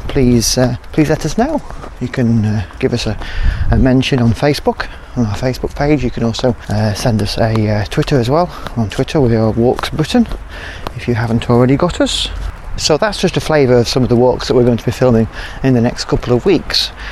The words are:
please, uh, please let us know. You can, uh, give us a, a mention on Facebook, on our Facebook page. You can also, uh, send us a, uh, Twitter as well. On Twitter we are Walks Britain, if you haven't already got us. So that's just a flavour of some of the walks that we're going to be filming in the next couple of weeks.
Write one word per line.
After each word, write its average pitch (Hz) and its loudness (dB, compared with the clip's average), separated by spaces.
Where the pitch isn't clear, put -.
please, 123 2
uh, 123 0
please 151 2
let 156 -2
us 151 -2
know. 277 0
You 127 -4
can, 117 2
uh, 104 -2
give 123 0
us 117 -2
a, 107 -4
a 117 4
mention 127 4
on 117 4
Facebook, 147 -2
on 120 2
our 104 -4
Facebook - -4
page. 147 2
You 123 0
can 117 -4
also, 117 0
uh, 104 0
send 110 0
us - -2
a, 110 0
uh, 104 0
Twitter 151 0
as 117 2
well. 165 2
On 110 -2
Twitter 135 -2
we 117 4
are 110 2
Walks 117 0
Britain, 220 0
if 123 -6
you 120 0
haven't 113 -2
already 127 4
got 165 -2
us. - 0
So 151 0
that's 208 -2
just 170 0
a - 2
flavour 135 4
of 117 4
some 131 2
of 113 0
the 120 4
walks 123 2
that - 2
we're 120 4
going 120 4
to - -6
be 120 0
filming 113 2
in 135 4
the 120 4
next 120 -2
couple 131 0
of 117 0
weeks. - 0